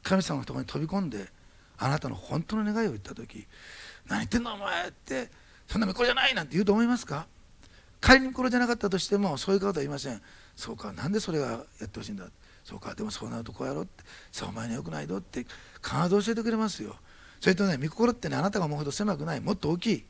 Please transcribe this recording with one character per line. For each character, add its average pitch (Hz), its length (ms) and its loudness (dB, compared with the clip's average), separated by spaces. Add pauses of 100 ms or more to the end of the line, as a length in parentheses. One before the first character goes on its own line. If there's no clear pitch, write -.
神 190 220 2
様 147 160 -2
の 127 60 -6
と 127 80 -10
こ 127 60 -4
ろ 127 40 -4
に - 40 -8
飛 143 120 -4
び 156 120 -4
込 196 100 0
ん 165 80 -2
で、 101 200 -8 (480)
あ 131 120 0
な 147 100 2
た - 100 -6
の - 60 -6
本 139 260 -4
当 - 140 -6
の 214 80 2
願 208 200 0
い 214 40 2
を 151 40 0
言 107 80 -6
っ - 20 -12
た - 120 -14
時、 - 320 -14 (600)
「何 214 120 0
言 226 60 -2
っ - 40 -8
て 240 100 2
ん 240 40 -2
の 226 100 -6
お 208 40 -10
前」 185 320 -4
っ - 20 -12
て、 254 380 -8 (380)
「そ - 100 -2
ん 226 40 2
な 208 60 2
見 185 60 -2
こ 240 100 2
れ 240 40 6
じ 254 60 4
ゃ - 20 2
な 262 140 4
い」 262 60 2
な 170 80 0
ん 143 40 -8
て 143 60 -10
言 190 100 4
う - 20 4
と 196 80 6
思 220 80 6
い 233 60 6
ま 240 100 4
す - 80 -6
か？ 151 220 -6 (720)
仮 262 200 10
に 262 80 -2
見 262 40 -6
こ 254 100 0
れ 247 60 4
じ 240 60 0
ゃ 247 40 4
な 247 60 4
か 240 80 2
っ 233 40 0
た 202 120 0
と 185 80 2
し - 100 -2
て 202 100 2
も、 180 200 2
そ - 140 0
う 196 40 8
い - 20 4
う 185 40 4
方 190 180 0
は 139 40 0
い 143 40 -2
ま 143 120 -6
せ 131 140 -6
ん。 101 80 -10 (340)
「そ - 160 -10
う 226 60 -8
か、 202 160 -10
な - 140 -6
ん 190 40 0
で 214 80 2
そ 202 120 -2
れ 156 80 2
が 131 80 0
や 117 380 -8
っ - 40 -12
て - 100 -12
ほ 107 60 -10
し 104 40 -10
い 104 40 -6
ん - 20 -6
だ。 92 100 -10 (380)
そ - 140 -14
う - 20 -12
か、 - 160 -12
で 214 80 -6
も 214 80 -6
そ 110 160 -8
う - 20 -8
な 117 80 -6
る 117 60 -6
と - 80 -10
こ 131 140 -6
う - 20 -2
や 139 60 -4
ろ 151 80 -4
う」 - 40 -6
っ - 20 -16
て、 - 160 -20 (280)
「さ - 140 -10
あ、 92 40 -8
お - 20 -8
前 220 160 -6
に - 60 -4
は - 40 -4
良 - 60 -8
く 165 60 -8
な 147 120 -6
い 151 60 -8
ぞ」 185 120 -4
っ - 20 -8
て、 247 240 -8 (380)
必 165 260 2
ず 202 140 6
教 226 80 0
え 220 40 2
て 233 60 -2
く 220 80 0
れ 220 80 2
ま 220 120 2
す - 120 -8
よ。 101 140 -10 (460)
そ - 80 6
れ 185 60 6
と 196 120 2
ね、 156 100 2
見 151 120 -2
心 233 240 4
っ - 20 -2
て 175 140 -6
ね、 135 80 0
あ 139 40 2
な 190 80 4
た 202 100 0
が 175 60 2
思 147 100 0
う 147 40 -4
ほ 147 60 -2
ど 139 60 -2
狭 208 260 0
く 147 80 -4
な 160 100 -2
い、 110 60 -4
も 180 100 0
っ - 40 2
と 147 140 0
大 175 80 2
き 208 160 2
い。 123 160 -2